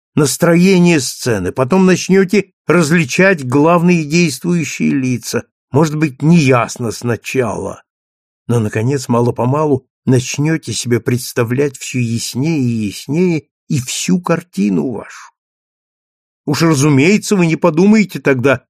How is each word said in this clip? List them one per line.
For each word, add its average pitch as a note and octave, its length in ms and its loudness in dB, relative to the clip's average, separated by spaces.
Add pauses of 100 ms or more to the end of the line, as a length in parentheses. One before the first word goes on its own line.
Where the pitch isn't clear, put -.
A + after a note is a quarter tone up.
(140)
настроение F3 840 4
сцены, G2+ 520 -4
потом F#3 340 2
начнёте F#3+ 680 2 (140)
различать E3+ 800 2
главные E3 580 2
действующие D#3+ 880 -2
лица, B2+ 540 -4 (260)
может D3+ 260 0
быть, D3+ 260 -4
неясно C3 680 2
сначала, G#2 920 -6 (640)
но, A#2 120 0
наконец, A#2 500 -2
мало-помалу B2 760 -2 (180)
начнёте C3+ 680 -2
себе A#2 280 -2
представлять B2 760 -4
всё - 220 -8
яснее B2 600 -4
и A#2 260 -2
яснее D#3+ 600 -4 (200)
и D3+ 120 -2
всю F3+ 400 -4
картину E3+ 720 -2
вашу. - 420 -14 (1120)
Уж, D3 160 -2
разумеется, D#3 760 2
вы F3 100 2
не D#3+ 100 0
подумаете F3+ 640 2
тогда C#3 500 0